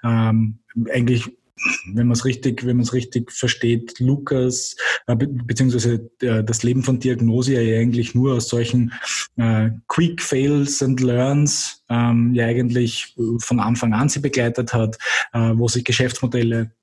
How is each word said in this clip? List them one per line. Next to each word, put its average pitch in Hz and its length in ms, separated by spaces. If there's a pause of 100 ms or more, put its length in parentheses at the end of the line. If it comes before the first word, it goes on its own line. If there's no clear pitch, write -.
ähm, 113 580 (300)
eigentlich, 120 380 (640)
wenn 120 160
man's 117 160
richtig, 123 420
wenn 123 100
man's 117 160
richtig 120 380
versteht, 117 720
Lukas, 127 720 (320)
äh, 120 80
be-, 131 140
beziehungsweise, 120 840 (100)
äh, 113 220
das 110 220
Leben 123 180
von 131 160
Diagnosia 120 640
ja 113 180
eigentlich 117 380
nur 131 180
aus - 140
solchen, 120 440 (440)
äh, 113 340 (160)
Quick 170 360
Fails 143 600
and 131 180
Learns, 135 880
ähm, 117 460
ja 120 120
eigentlich 120 680 (220)
von 120 220
Anfang 117 320
an 127 160
sie 143 100
begleitet 123 560
hat, 110 240 (340)
äh, 113 220
wo 117 140
sich 123 160
Geschäftsmodelle 120 880 (100)